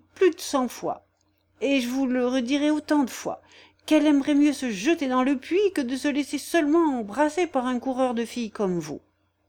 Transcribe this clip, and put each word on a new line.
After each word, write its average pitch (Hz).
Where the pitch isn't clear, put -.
plus 359
de -
cent 254
fois, -
et 269
je 240
vous 269
le 254
redirai 269
autant 294
de 247
fois, -
qu'elle 302
aimerait 294
mieux 294
se 262
jeter 262
dans 254
le 277
puits 381
que 294
de 254
se 262
laisser 285
seulement 302
embrasser 294
par 247
un 254
coureur 254
de 233
filles 226
comme 180
vous. 151